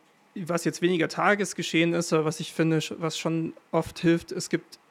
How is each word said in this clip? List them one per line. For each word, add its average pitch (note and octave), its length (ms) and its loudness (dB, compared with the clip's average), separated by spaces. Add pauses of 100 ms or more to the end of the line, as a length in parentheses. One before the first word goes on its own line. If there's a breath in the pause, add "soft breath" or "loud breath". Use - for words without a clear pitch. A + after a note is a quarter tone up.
(340)
was E3+ 300 -2
jetzt D#3 160 -2
weniger F3 280 2
Tagesgeschehen E3+ 840 0
ist, E3+ 180 -2
aber D#3 120 4
was D#3 160 -2
ich - 120 -8
finde, D#3+ 260 2
sch-, - 200 -4
was D#3+ 200 -4
schon E3 360 -2 (180)
oft - 260 -2
hilft, E3+ 340 2
es - 180 -6
gibt - 280 -6 (120)